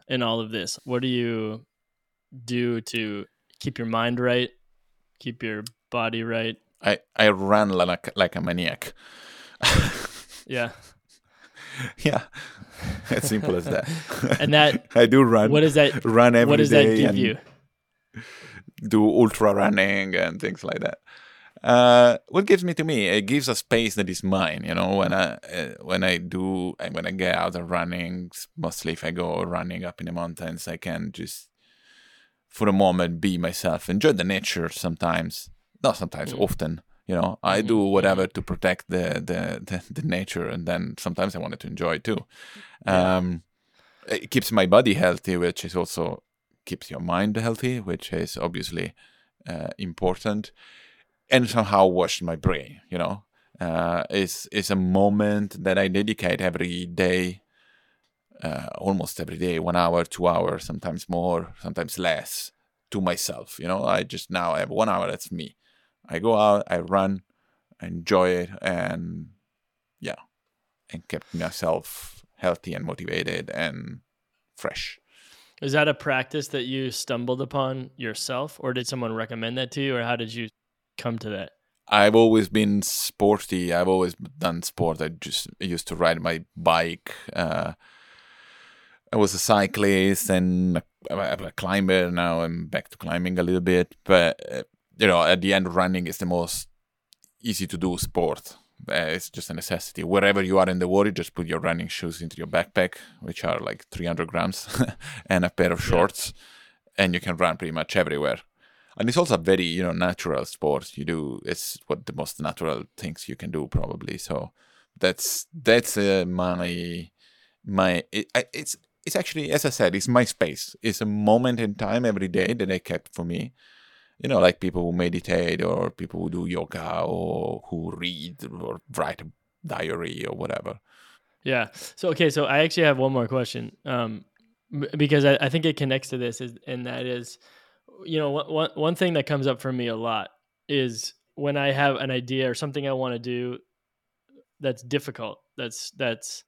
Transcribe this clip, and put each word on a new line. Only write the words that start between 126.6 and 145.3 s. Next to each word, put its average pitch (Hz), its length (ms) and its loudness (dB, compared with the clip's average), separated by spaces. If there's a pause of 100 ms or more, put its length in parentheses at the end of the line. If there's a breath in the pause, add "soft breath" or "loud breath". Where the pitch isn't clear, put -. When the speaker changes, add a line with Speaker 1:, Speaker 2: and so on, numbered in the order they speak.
Speaker 2:
or 85 680 -4
who 82 260 -6
read 85 560 -10
or - 300 -10 (140)
write - 260 -4
a - 60 -16 (380)
diary 82 600 -8
or - 100 -8
whatever. - 440 -8 (640 soft breath)
Speaker 1:
Yeah. 123 240 -2 (280 loud breath)
So, 185 140 -2
okay, 160 200 4
so 143 160 0
I 143 140 2
actually 165 240 2
have 143 140 6
one 135 160 2
more 120 140 0
question, 120 480 -4 (100)
um, 117 400 -6 (440)
b-, 143 280 -6
because 147 260 4
I, 139 160 6
I 139 100 0
think 156 160 0
it 156 120 0
connects 131 320 -2
to 135 80 -4
this, 120 240 -6
is, 120 160 -12 (100)
and 123 200 -8
that 123 180 -8
is, 123 320 -8 (640 soft breath)
you 160 160 -4
know, 147 120 0
one, 147 200 -4
one, 156 220 0
one 156 220 0
thing 180 180 0
that 147 140 0
comes 139 200 -2
up 127 140 0
for 131 100 -4
me 123 160 -4
a 113 80 -4
lot 113 340 -4 (380)
is 131 460 -2 (220)
when 143 200 -2
I 139 160 0
have 139 260 2
an 131 140 -4
idea 131 380 -2
or 123 40 -2
something 143 320 -6
I 139 60 -2
wanna 127 280 -4
do 123 400 -6 (1000)
that's 127 240 -4
difficult, 123 560 -6 (160)